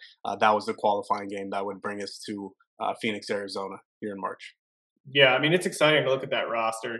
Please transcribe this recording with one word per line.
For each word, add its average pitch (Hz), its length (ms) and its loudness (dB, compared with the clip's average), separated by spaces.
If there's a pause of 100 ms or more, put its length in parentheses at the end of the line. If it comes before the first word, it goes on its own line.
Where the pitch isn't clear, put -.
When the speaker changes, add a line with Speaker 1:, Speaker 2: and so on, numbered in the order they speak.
(260)
Speaker 1:
uh, 104 100 -4
that 107 180 6
was 104 120 0
the 110 80 -2
qualifying 101 560 -2
game 98 220 -6
that 98 140 -2
would 98 160 -8
bring 101 200 -6
us - 240 -12
to, 101 280 -8 (280)
uh, 101 200 -2
Phoenix, 104 280 -4
Arizona 98 480 -6 (240)
here 107 100 -6
in 98 80 -10
March. - 360 -10 (540)
Speaker 2:
Yeah, 131 260 6
I 131 40 2
mean, 151 140 4
it's 180 120 2
exciting 151 380 4
to 131 60 0
look 131 120 2
at 131 100 -6
that 113 180 0
roster, 113 500 -2